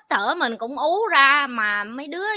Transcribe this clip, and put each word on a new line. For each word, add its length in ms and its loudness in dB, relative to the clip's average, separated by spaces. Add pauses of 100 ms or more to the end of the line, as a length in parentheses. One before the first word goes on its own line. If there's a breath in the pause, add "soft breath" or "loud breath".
thở 260 0
mình 220 -2
cũng 200 -8
ú 340 0
ra 360 6
mà 360 -2
mấy 240 -10
đứa 180 -8 (120)